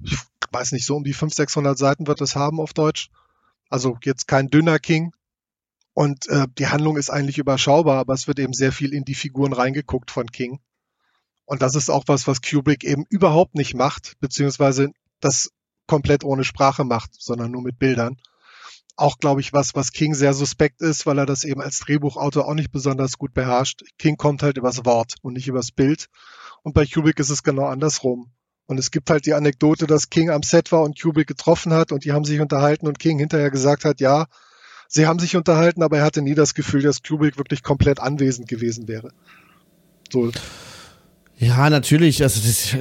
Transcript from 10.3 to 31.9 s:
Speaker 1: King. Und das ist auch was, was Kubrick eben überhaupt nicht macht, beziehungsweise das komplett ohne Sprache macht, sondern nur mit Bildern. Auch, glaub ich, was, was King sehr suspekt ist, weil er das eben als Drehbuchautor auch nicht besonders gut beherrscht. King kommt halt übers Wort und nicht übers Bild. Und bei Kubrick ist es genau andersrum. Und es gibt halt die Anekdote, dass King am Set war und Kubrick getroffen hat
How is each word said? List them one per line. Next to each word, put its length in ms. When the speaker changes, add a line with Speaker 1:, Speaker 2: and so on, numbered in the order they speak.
Speaker 1:
King. 280
Und 160
das 140
ist 160
auch 160
was, 180
was 160
Kubrick 420
eben 260
überhaupt 440
nicht 220
macht, 440
beziehungsweise 720
das 320
komplett 380
ohne 220
Sprache 400
macht, 340
sondern 320
nur 100
mit 160
Bildern. 400
Auch, 220
glaub 220
ich, 140
was, 220
was 160
King 220
sehr 200
suspekt 480
ist, 240
weil 120
er 80
das 180
eben 180
als 180
Drehbuchautor 680
auch 60
nicht 180
besonders 460
gut 160
beherrscht. 500
King 200
kommt 260
halt 140
übers 280
Wort 360
und 120
nicht 140
übers 240
Bild. 360
Und 120
bei 120
Kubrick 340
ist 100
es 140
genau 220
andersrum. 680
Und 140
es 120
gibt 180
halt 160
die 80
Anekdote, 540
dass 220
King 200
am 140
Set 280
war 120
und 160
Kubrick 280
getroffen 460
hat 180